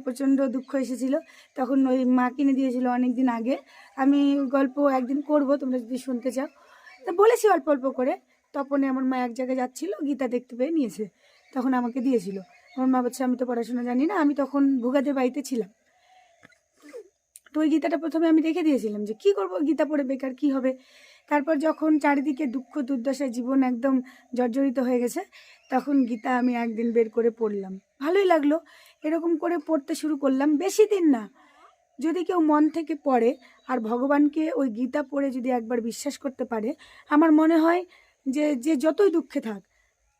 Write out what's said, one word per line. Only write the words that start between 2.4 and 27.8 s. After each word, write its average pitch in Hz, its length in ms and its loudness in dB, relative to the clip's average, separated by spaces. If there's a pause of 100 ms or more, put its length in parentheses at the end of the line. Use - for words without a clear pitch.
দিয়েছিল 254 280 -2
অনেক 247 280 0
দিন 262 140 0
আগে। 233 280 -2 (400)
আমি 277 240 4 (340)
গল্প 269 220 0 (220)
একদিন 262 220 -2
করব, 294 360 2
তোমরা 262 220 -4
যদি 240 200 -6
শুনতে 254 340 -6
চাও। 262 160 -6 (580)
তো 381 60 -4
বলেছি 427 360 4
অল্প 370 200 2
অল্প 269 220 0
করে। 254 220 -2 (420)
তপনে 277 380 -2
আমার 262 120 -2
মা 262 120 0 (100)
এক 240 120 -10
জায়গায় 262 240 -2
যাচ্ছিল, 254 280 -6 (160)
গীতা 269 220 -2
দেখতে 247 280 -6
পেয়ে 262 200 -2
নিয়েছে, 220 280 -2 (500)
তখন 262 200 0
আমাকে 240 260 -2
দিয়েছিল। 220 360 0 (400)
আমার 262 120 0
মা 262 140 4
বলছে, 247 220 -4
"আমি 254 120 0
তো 254 100 -4
পড়াশোনা 240 360 -4
জানি 247 240 0
না।" 403 80 -2 (100)
আমি 285 100 2
তখন 277 280 0 (200)
ভুগাদের 262 320 0
বাড়িতে 254 280 0
ছিলাম। 226 280 -6 (1800)
তো - 80 -14
ওই 311 100 2
গীতাটা 311 280 2
প্রথমে 330 300 0
আমি 320 140 6
রেখে 320 200 -2
দিয়েছিলাম 214 420 0
যে, 208 180 -6
"কি 403 100 6
করব, 392 200 -4 (140)
গীতা 311 240 0
পড়ে 294 140 0
বেকার 262 300 -4
কি 294 160 -2
হবে?" 262 200 0 (580)
তারপর 294 260 0 (120)
যখন 311 320 0
চারিদিকে 285 480 0
দুঃখ 254 260 -8 (160)
দুর্দশায় 262 480 -4
জীবন 254 260 -2
একদম 254 320 0 (400)
জর্জরিত 247 440 0
হয়ে 247 240 0
গেছে, 247 180 -4 (500)
তখন 262 340 0
গীতা 233 340 -4
আমি 247 160 0
একদিন 233 380 -4
বের 226 180 2
করে 233 200 0
পড়লাম, 208 420 -4 (280)